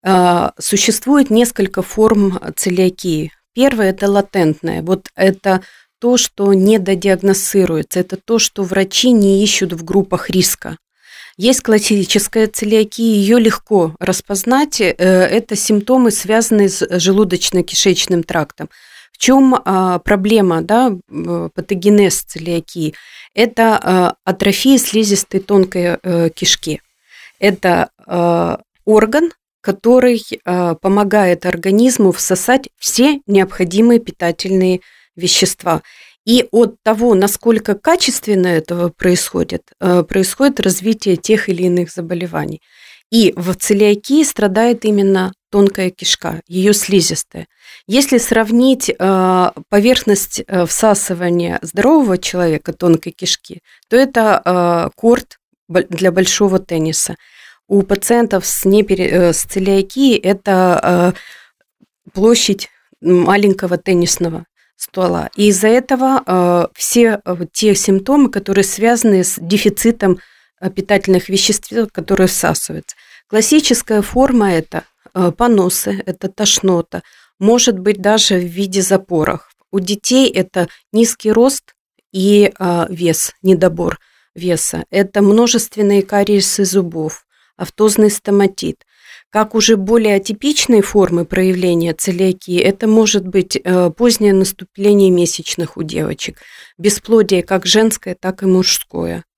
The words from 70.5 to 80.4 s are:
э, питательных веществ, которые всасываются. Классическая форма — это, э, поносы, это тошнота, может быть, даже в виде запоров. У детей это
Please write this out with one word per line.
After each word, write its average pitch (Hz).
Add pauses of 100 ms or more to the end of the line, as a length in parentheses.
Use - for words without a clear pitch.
э, 185
питательных 190
веществ, 196 (200)
которые 190
всасываются. 160 (320)
Классическая 226
форма — 240
это, 160 (320)
э, 180
поносы, 196
это 185
тошнота, 185 (380)
может 226
быть, 202
даже 208
в 180
виде 190
запоров. 185 (220)
У 196
детей 208
это 185 (240)